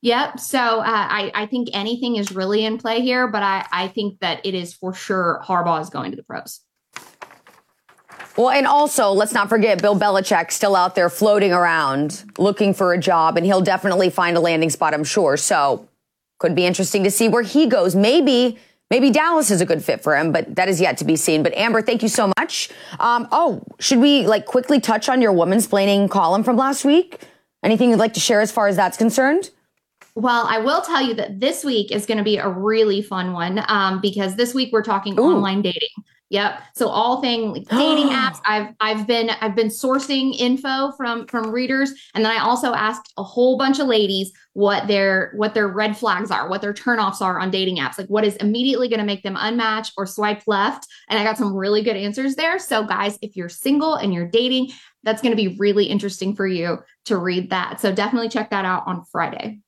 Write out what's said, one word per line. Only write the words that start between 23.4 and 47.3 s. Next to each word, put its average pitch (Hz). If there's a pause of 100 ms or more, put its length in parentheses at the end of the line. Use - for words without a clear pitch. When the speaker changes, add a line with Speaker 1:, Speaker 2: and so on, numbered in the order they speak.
Speaker 2:
should -
we, 277
like, 214
quickly 254
touch 214
on 254
your 208
woman's 185
planning 202
column 190
from 247
last 269
week? 320 (440)
Anything 226
you'd 226
like 220
to 202
share 208
as 214
far 208
as 196
that's 185
concerned? 269 (640)
Speaker 1:
Well, 233
I 220
will 285
tell 330
you 247
that 202
this 269
week 226
is 202
gonna 214
be 208
a -
really 208
fun 185
one, 180
um, 190
because 196
this 240
week 254
we're 214
talking 196
Speaker 2:
Ooh. 233 (120)
Speaker 1:
online 196
dating. 170 (400)
Yep. 202 (160)
So -
all 247
thing, 226
like, 190
dating 294
Speaker 2:
<gasps> 277
Speaker 1:
apps. 262
I've, 214 (120)
I've 214
been, 226
I've 214
been 220
sourcing 269
info 269
from, 233
from 220
readers, 262 (240)
and 220
then 220
I 226
also 247
asked 220
a 196
whole 247
bunch 269
of 294
ladies 196 (220)
what 202
their, 196
what 214
their 214
red 208
flags 196
are, 139
what 190
their 202
turnoffs 208
are 185